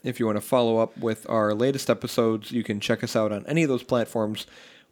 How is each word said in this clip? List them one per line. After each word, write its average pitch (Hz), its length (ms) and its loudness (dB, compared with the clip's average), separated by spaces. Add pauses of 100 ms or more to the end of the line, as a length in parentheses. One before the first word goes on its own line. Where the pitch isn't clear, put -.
If 123 160 -6
you 117 60 2
wanna 104 160 0
follow 117 380 2
up 110 180 0
with 110 320 -4
our 107 240 2
latest 131 360 0
episodes, 113 600 0
you 117 140 -2
can 104 160 -4
check 117 240 -2
us - 100 -6
out 107 160 2
on 101 160 -6
any 160 160 2
of 147 60 0
those 123 140 -2
platforms. 110 600 -2 (460)